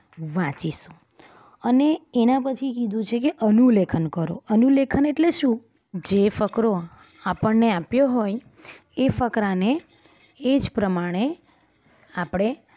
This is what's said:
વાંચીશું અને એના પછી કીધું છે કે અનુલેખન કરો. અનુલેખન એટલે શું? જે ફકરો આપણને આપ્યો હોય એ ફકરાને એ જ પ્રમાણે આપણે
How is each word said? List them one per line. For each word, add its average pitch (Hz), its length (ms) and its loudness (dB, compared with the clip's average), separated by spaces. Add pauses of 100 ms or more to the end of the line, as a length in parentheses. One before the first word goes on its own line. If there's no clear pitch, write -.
(340)
વાંચીશું 160 600 -6 (680)
અને 277 380 2 (140)
એના 247 260 2
પછી 262 320 -6
કીધું 226 320 -4
છે 233 160 -4
કે 269 100 0
અનુલેખન 214 760 2
કરો. 160 420 -6
અનુલેખન 269 580 2
એટલે 302 240 2
શું? 254 300 0 (340)
જે 196 340 0
ફકરો 208 540 -2 (420)
આપણને 220 480 2
આપ્યો 233 360 0
હોય 226 320 -2 (560)
એ 262 120 0
ફકરાને 220 720 0 (600)
એ 277 180 0
જ 226 120 -4
પ્રમાણે 190 680 -2 (760)
આપણે 190 420 -4 (200)